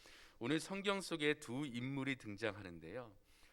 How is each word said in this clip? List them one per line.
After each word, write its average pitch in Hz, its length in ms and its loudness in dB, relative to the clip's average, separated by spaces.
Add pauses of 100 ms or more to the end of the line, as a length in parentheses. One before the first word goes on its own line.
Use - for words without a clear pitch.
(400)
오늘 143 200 4
성경 196 420 2
속에 151 340 4
두 147 300 -2
인물이 131 520 0
등장하는데요. 101 960 -4 (400)